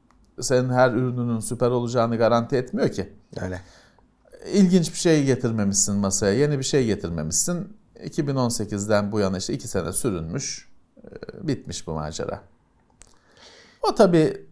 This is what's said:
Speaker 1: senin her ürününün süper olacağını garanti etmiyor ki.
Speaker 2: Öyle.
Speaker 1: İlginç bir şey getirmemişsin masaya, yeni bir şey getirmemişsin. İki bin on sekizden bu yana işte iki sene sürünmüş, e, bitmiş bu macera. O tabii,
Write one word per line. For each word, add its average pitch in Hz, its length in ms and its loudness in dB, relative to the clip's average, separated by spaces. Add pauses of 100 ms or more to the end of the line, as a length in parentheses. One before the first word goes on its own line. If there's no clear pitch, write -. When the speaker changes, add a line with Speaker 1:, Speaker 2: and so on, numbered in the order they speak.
(400)
Speaker 1:
senin 127 300 2
her 127 200 6
ürününün 120 500 -2
süper 120 300 -2
olacağını 120 460 0
garanti 117 400 2
etmiyor 202 320 -2
ki. - 240 -8 (300)
Speaker 2:
Öyle. 92 180 -8 (920)
Speaker 1:
İlginç 180 400 6
bir - 60 -8
şey 156 260 4
getirmemişsin 110 720 0
masaya, 98 380 0
yeni 147 240 2
bir 131 60 -4
şey 135 220 2
getirmemişsin. 92 920 -4 (280)
İki 139 240 -4
bin 135 80 -2
on 127 120 0
sekizden 104 640 -2
bu 110 80 0
yana 95 180 0
işte - 140 -6
iki 127 160 -6
sene 92 240 -4
sürünmüş, 95 760 -4 (360)
e, - 440 -12
bitmiş - 380 -8
bu 82 60 -6
macera. 76 480 -8 (1400)
O 427 120 0
tabii, 170 580 4